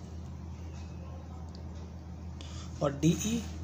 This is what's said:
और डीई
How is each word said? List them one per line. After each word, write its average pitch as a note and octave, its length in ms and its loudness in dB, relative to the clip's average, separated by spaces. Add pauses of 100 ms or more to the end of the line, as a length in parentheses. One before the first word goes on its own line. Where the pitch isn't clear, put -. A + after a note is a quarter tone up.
(2750)
और C#3+ 120 8
डीई G3+ 480 6 (220)